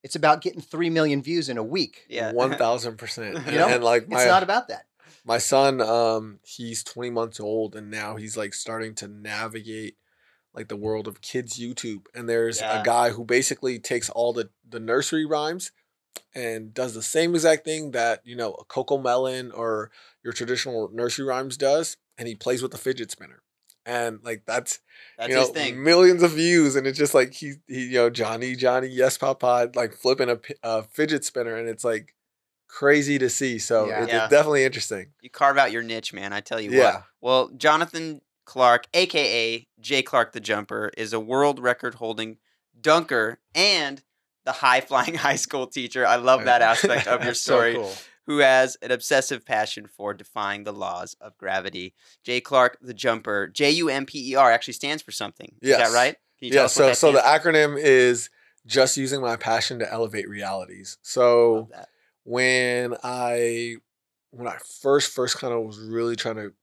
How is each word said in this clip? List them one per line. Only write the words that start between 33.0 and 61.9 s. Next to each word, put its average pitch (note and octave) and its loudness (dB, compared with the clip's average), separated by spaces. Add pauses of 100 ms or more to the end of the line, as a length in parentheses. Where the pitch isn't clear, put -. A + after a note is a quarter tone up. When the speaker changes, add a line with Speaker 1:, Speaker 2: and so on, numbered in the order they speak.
Speaker 3:
to C3 0
see. B2 -4
So A2 0
Speaker 1:
Yeah. G#2+ -4
Speaker 3:
it's, A#2 -2
Speaker 2:
Yeah. A2+ 2
Speaker 3:
it's A2 -4
definitely D3 6
interesting. G#2+ -6
Speaker 2:
You B2 -20
carve C#3 2
out C3+ 4
your A2+ -4
niche, A2+ -8
man. G2 -10
I G2+ -6
tell A2+ -8
you G#2 -8
Speaker 3:
Yeah. A#2+ 6
Speaker 2:
what. G2 -10 (160)
Well, B2+ 2
Jonathan D#3 -2 (240)
Clark, B2 4
A F3+ 2
K A#2 0
A A#2 -12 (120)
Jay C3 0
Clark B2+ 0
the A#2 -10
Jumper, G#2 -4
is G#2+ -8
a A2+ -2
world C3 0
record B2 -2
holding A2 -8 (420)
dunker C3 2 (160)
and D#3+ 0 (420)
the C3 -2
high C3 4
flying C3 0
<laughs> D3+ -2
high C#3 2
school C3 -4
teacher. B2 -4
I A#2 6
love B2 4
that A#2+ 6
aspect A#2 2
of B2 0
Speaker 3:
<laughs> - -
Speaker 2:
your B2 -2
Speaker 1:
That's A#2+ -4
so - 0
Speaker 2:
story. A#2 4
Speaker 1:
cool. G#2 -6 (340)
Speaker 2:
Who D3 -2
has C3 4
an A#2 -10
obsessive C3 0
passion G#2+ -4
for G2+ -8
defying G2+ -8
the G#2 -8
laws F#2 -8
of G#2 -20
gravity. F#2+ -8 (300)
Jay B2 -4
Clark B2+ 2
the B2 -16
Jumper, G#2+ -2
J C#3+ 0
U E3 0
M C3+ -2
P C3+ -10
E - -6
R, C3 6
actually A#2 0
stands - -6
for - -18
something. - -12
Is B2+ -2
Speaker 3:
Yes. C3 4
Speaker 2:
that A2+ 2
right? B2+ 2 (220)
Can B2+ -12
you - -8
tell C3+ 6
Speaker 3:
Yeah, - 6
Speaker 2:
us - 0
what D3+ 6
Speaker 3:
so, C3+ 8
Speaker 2:
that B2 6
Speaker 3:
so D3+ 6
the C3 8
Speaker 2:
stands D3 4
for? E3+ 4
Speaker 3:
acronym D3+ 4
is B2+ 4 (360)
Just C3 2
Using C3+ -4
My A#2+ -4
Passion A2+ -2
to A2+ -6
Elevate A2+ -4
Realities. F#2+ -10
So A#2+ 4
Speaker 2:
Love A2 -2
that. - -20 (340)